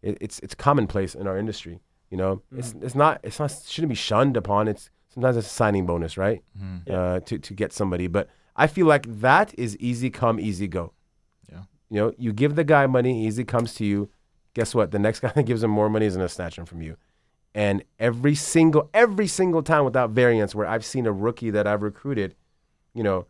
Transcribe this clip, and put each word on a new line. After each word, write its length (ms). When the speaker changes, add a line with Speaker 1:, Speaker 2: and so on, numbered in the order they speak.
Speaker 1:
It, 180
it's, 200
it's 160
commonplace 580
in 140
our 100
industry, 420
you 60
know? 260
It's, 160
Speaker 2:
Mm-hmm. 120
Speaker 1:
it's 120
not, 260
it's 160
not, 140
shouldn't 260
be 40
shunned 420
upon. 300
It's, 240
sometimes 260
it's 100
a 40
signing 360
bonus, 320
right? 240
Speaker 3:
Mm-hmm. 180
Speaker 2:
Yeah. 100
Speaker 1:
Uh, 200
to, 180
to 160
get 180
somebody. 360
But 200
I 100
feel 200
like 200
that 360
is 200
easy 340
come, 300
easy 260
go. 260
Speaker 3:
Yeah. 120
Speaker 1:
You 100
know, 180
you 140
give 240
the 80
guy 240
money, 360
easy 200
comes 300
to 100
you. 260
Guess 200
what? 160
The 80
next 220
<laughs> 40
guy 100
that 100
gives 180
him 80
more 180
money 180
is 100
gonna 120
snatch 300
him 80
from 160
you. 140
And 300
every 360
single, 580
every 340
single 360
time 220
without 260
variance 440
where 120
I've 180
seen 220
a 60
rookie 380
that 160
I've 160
recruited, 520
you 100
know, 260